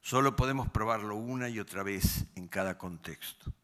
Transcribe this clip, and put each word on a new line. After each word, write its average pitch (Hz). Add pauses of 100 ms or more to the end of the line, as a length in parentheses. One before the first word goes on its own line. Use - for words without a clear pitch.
Solo 135
podemos 131
probarlo 107
una 123
y 110
otra 98
vez 98
en 90
cada 95
contexto. -